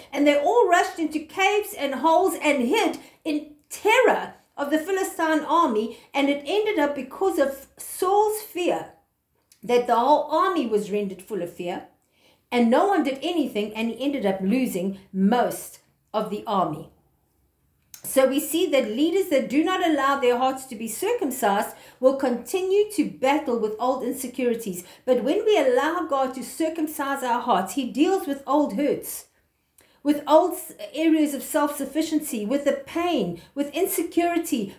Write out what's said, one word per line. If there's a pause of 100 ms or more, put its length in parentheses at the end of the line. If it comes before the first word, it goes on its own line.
(120)
and
they
all
rushed
into
caves
and
holes
and
hid (260)
in (180)
terror (240)
of
the
Philistine
army. (140)
And
it
ended
up,
because
of (100)
Saul's
fear, (720)
that
the
whole
army
was
rendered
full
of
fear, (640)
and
no
one
did
anything,
and
he
ended
up
losing (140)
most (340)
of
the
army. (1120)
So
we
see
that
leaders
that
do
not
allow
their
hearts
to
be
circumcised (240)
will
continue
to
battle
with
old
insecurities. (220)
But
when
we
allow
God
to
circumcise
our
hearts,
he
deals
with
old
hurts, (760)
with
old
s-, (220)
areas
of
self-sufficiency,
with
the
pain, (140)
with
insecurity,